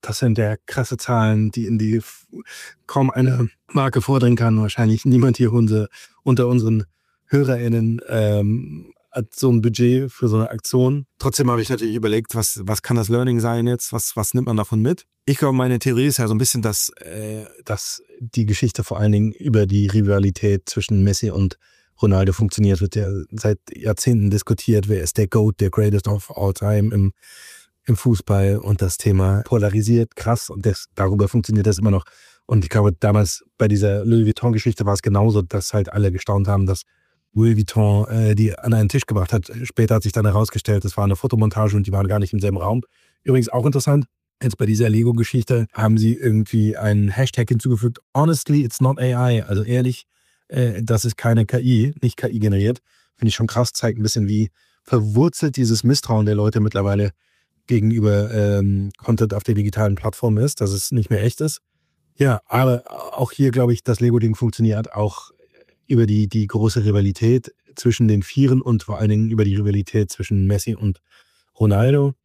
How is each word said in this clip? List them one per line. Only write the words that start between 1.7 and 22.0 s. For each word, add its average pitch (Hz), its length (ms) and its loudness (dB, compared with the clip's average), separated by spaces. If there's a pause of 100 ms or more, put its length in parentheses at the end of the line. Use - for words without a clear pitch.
die 110 200 0
f-, - 280 -10 (600)
kaum 135 240 0
eine 123 380 0 (220)
Marke 135 300 0
vordringen 123 340 2
kann. 113 240 2
Wahrscheinlich 110 460 0
niemand 127 320 4
hier 113 160 2
unser, 107 340 0 (360)
unter 123 240 2
unseren 113 380 0 (420)
HörerInnen, 120 800 0
ähm, 107 840 -2 (200)
hat 117 240 -8
so 131 160 2
ein 117 100 4
Budget 120 500 0
für - 160 -4
so 110 100 2
eine 110 120 0
Aktion. 127 560 -2 (140)
Trotzdem 123 320 0
habe 117 100 0
ich 104 80 -4
natürlich 113 260 -2
überlegt, 110 380 -2
was, 107 300 -4
was 104 180 -4
kann - 160 -2
das 110 120 -2
Learning 120 300 0
sein 117 280 -2
jetzt? 123 260 -4
Was, - 220 -6
was 107 180 -4
nimmt 123 140 0
man 113 100 -2
davon 107 240 -2
mit? 143 240 -2 (200)
Ich 143 120 0
glaube, 135 180 0
meine 127 240 0
Theorie 127 280 0
ist 139 100 -2
ja 117 100 0
so 107 60 0
ein 110 40 0
bisschen, 123 240 -2
dass, 107 280 -4 (120)
äh, 107 440 -12 (180)
dass - 380 -8 (180)
die 113 260 -2
Geschichte 104 380 -2
vor - 160 -8
allen 104 120 2
Dingen 104 220 2
über 110 340 0
die 101 200 2
Rivalität 98 800 0
zwischen 101 360 0
Messi 101 260 0
und 92 280 -2 (440)